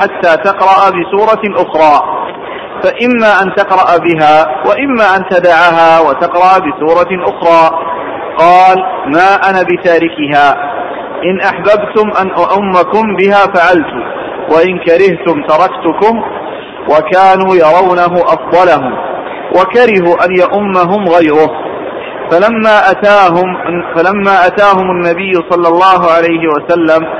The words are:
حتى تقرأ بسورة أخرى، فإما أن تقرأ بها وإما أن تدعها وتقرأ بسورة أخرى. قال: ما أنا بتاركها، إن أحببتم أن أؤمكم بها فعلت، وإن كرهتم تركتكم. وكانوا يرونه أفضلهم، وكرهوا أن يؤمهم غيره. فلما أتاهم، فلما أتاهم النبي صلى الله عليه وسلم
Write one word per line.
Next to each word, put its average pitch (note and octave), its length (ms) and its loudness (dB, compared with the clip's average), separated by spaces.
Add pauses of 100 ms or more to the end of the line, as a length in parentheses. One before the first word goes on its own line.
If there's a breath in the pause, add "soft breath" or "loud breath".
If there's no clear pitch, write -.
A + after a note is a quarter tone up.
حتى F#3 420 0
تقرأ F#3+ 460 2
بسورة G3+ 520 -2 (140)
أخرى، D#3 640 0 (640 loud breath)
فإما A3 600 0
أن F#3 120 -4
تقرأ F#3 420 2
بها D#3 720 2
وإما A3 500 0
أن F#3+ 120 -2
تدعها E3 720 4
وتقرأ F3 600 2
بسورة E3 500 0 (140)
أخرى. E3 560 2 (580)
قال: F#3 400 4 (300)
ما F#3 420 0
أنا F#3 140 0
بتاركها، D#3+ 920 0 (680)
إن F#3 180 -4
أحببتم G3+ 800 -2
أن F#3+ 100 -4
أؤمكم F#3 880 -2
بها G3 220 2 (140)
فعلت، F3 380 2 (580)
وإن F3 340 2
كرهتم E3 600 0
تركتكم. F3+ 760 0 (680 loud breath)
وكانوا F#3 640 2
يرونه F3 580 2 (220)
أفضلهم، D#3 580 0 (580 loud breath)
وكرهوا F#3 760 2
أن F3+ 140 -2
يؤمهم F#3+ 680 0
غيره. D#3 420 2 (840 loud breath)
فلما G#3 600 2
أتاهم، F#3+ 540 2 (500)
فلما F#3+ 520 0
أتاهم F#3+ 440 2
النبي F3 420 -2 (160)
صلى F3 180 0
الله F3 440 2
عليه E3 360 0
وسلم D#3+ 580 0 (140)